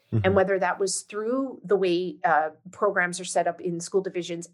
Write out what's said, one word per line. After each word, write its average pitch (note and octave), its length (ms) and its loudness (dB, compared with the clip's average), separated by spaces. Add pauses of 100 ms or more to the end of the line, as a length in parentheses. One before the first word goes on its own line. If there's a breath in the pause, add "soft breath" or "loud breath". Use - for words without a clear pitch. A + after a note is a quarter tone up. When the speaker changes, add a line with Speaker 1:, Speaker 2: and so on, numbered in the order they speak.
(120)
Speaker 1:
Mm-hmm. A2 120 2
Speaker 2:
And F#3+ 120 4
whether F#3+ 220 4
that F3+ 200 -2
was F#3+ 240 -2
through B3 640 -4
the G3 120 4
way, F3+ 480 0
uh, D#3 260 2 (200)
programs F#3 500 0
are F3+ 40 -10
set F3 220 0
up E3+ 140 -2
in E3+ 200 -4
school F#3 200 0
divisions E3+ 540 -6